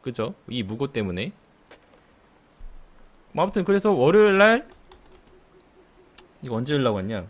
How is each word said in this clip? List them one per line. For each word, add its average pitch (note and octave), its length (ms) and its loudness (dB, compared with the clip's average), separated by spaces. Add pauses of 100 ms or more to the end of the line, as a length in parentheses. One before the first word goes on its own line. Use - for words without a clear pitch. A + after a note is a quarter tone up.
그죠? A#2+ 340 -8 (140)
이 A#2 160 -6
무고 A2+ 240 -6
때문에. G#2 420 -6 (2000)
뭐, D#3+ 140 -2
아무튼 G3+ 180 -2
그래서 G3 300 2
월요일 F#3+ 460 4
날, A3+ 280 4 (1800)
이거 A#2+ 120 -6
언제 C3 180 -4
연락 B2+ 220 2
왔냐? G2 340 -6